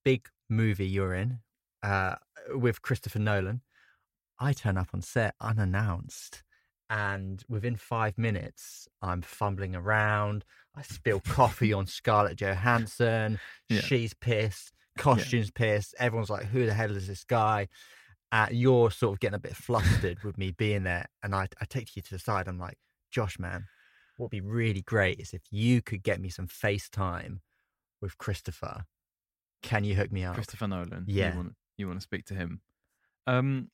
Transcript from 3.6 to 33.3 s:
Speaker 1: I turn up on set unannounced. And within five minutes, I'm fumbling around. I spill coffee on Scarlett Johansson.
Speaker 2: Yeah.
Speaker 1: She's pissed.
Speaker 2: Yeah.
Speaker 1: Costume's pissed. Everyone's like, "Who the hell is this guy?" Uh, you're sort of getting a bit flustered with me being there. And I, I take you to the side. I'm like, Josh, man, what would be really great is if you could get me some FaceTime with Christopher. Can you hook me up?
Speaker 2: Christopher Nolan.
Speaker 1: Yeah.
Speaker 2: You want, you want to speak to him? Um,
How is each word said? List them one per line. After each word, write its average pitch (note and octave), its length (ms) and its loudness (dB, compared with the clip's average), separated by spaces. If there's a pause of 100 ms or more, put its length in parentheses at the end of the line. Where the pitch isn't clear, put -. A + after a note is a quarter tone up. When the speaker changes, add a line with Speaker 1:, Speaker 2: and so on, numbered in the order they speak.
Speaker 1:
I C3+ 140 2
turn G2 240 0
up F#2 180 -2
on F#2+ 80 -4
set A2 380 0
unannounced. G2+ 1000 -2 (480)
And G2 580 -4
within A#2 280 -2
five A2+ 400 -2
minutes, - 720 -4 (140)
I'm F2 180 -2
fumbling F#2+ 560 -4
around. G#2 680 2 (300)
I C#3+ 80 -14
spill - 380 -2
coffee A#2 520 4
on G2 140 0
Scarlett G#2 540 2
Johansson. A2 1000 2 (300)
Speaker 2:
Yeah. A2 120 2
Speaker 1:
She's A#2 340 0
pissed. A2 580 0 (240)
Speaker 2:
Yeah. - 60 -8
Speaker 1:
Costume's A2+ 480 4
pissed. G#2+ 480 0
Everyone's A2+ 320 0
like, G#2+ 160 -4
"Who A#2+ 180 0
the A2 80 2
hell G#2 240 0
is F#2+ 100 -6
this G2 180 -10
guy?" G#2+ 440 2 (640)
Uh, G#2+ 180 6
you're A#2+ 400 6
sort G#2+ 240 2
of G2 60 -8
getting G#2 140 0
a G2+ 60 -2
bit - 140 -10
flustered G2 680 2
with G2+ 140 -8
me F#2+ 120 -2
being G2+ 340 0
there. F2 220 -2 (160)
And G2 120 -4
I, F#2+ 140 0 (120)
I G#2 60 -6
take - 280 -8
you G2 80 -10
to - 80 -14
the F#2 80 -8
side. F#2+ 300 -2
I'm F#2 100 -6
like, F2+ 200 -12 (320)
Josh, G#2+ 280 -2
man, F#2 280 -6 (520)
what A#2+ 80 -8
would G#2+ 40 -10
be G#2 120 -6
really G#2+ 400 0
great G2 360 2
is - 140 -14
if F#2+ 180 -10
you A#2 300 4
could G2 220 -6
get F#2 180 0
me F#2+ 80 -6
some F2+ 180 -8
FaceTime G2+ 920 -4 (640)
with F#2+ 160 -10
Christopher. - 680 -8 (800)
Can G#2 220 0
you G#2 100 0
hook G2 180 2
me F#2 120 -2
up? F2+ 100 -4
Speaker 2:
Christopher G#2 340 -6
Nolan. F2+ 400 -6
Speaker 1:
Yeah. F#2+ 240 2
Speaker 2:
You F2+ 60 -4
want, F2 140 -8 (260)
you G2+ 100 -6
want F#2 120 -8
to - 40 -12
speak - 220 -8
to G2 80 -10
him? F#2 260 -6 (680)
Um, B2+ 480 0